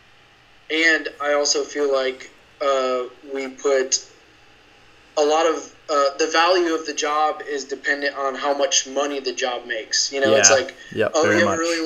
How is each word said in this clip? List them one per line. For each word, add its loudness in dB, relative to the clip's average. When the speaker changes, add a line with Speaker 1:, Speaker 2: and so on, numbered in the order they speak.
Speaker 1:
and 2
I 0
also 2
feel -2
like, -2
uh, 0
we -6
put 0
a 4
lot 4
of, -4
uh, 2
the 2
value 4
of -2
the -6
job -2
is -6
dependent -4
on -2
how 0
much 0
money -4
the -6
job -6
makes. -4
You -4
know, 4
it's 6
Speaker 2:
Yeah. 6
Speaker 1:
like, -2
Speaker 2:
Yep, 0
Speaker 1:
"Oh, 2
Speaker 2:
very 4
Speaker 1:
you 4
have 4
Speaker 2:
much. -2
Speaker 1:
a -2
really -2